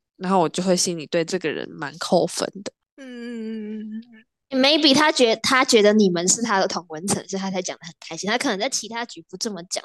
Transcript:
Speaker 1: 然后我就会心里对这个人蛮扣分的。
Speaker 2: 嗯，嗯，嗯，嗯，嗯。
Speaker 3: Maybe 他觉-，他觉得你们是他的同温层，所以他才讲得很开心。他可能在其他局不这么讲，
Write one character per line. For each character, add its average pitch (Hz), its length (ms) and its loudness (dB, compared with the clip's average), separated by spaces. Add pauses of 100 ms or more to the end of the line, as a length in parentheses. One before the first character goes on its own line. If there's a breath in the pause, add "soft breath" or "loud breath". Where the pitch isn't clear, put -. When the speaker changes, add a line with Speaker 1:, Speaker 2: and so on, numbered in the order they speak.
(180)
Speaker 1:
然 185 140 -4
后 190 80 6
我 156 100 4
就 175 140 -4
会 185 120 2
心 175 220 -2
里 147 100 -10
对 170 160 0
这 175 160 -2
个 156 120 -2
人 67 180 -6
蛮 147 280 -10
扣 175 280 2
分 - 220 -4 (160)
的。 - 80 -8 (260)
Speaker 2:
嗯， 269 80 -16
嗯， 226 760 -10
嗯， 214 120 -12
嗯， 220 100 -10 (120)
嗯。 220 120 -20 (280)
Speaker 3:
Maybe 285 400 4
他 302 180 4
觉-， 233 300 4
他 262 240 2
觉 226 160 6
得 208 120 8
你 202 180 6
们 175 160 0
是 226 160 0
他 208 160 2
的 185 80 2
同 180 220 -6
温 160 180 -8
层， 180 200 -4
所 190 80 -8
以 190 60 -6
他 190 80 -4
才 185 100 -4
讲 170 200 -6
得 165 80 -20
很 170 120 -16
开 - 160 -12
心。 185 140 -6
他 233 80 2
可 269 120 -2
能 190 100 -2
在 247 100 -4
其 - 180 -6
他 233 160 -8
局 170 240 -14
不 - 100 -16
这 220 120 -6
么 180 140 -8
讲， - 220 -8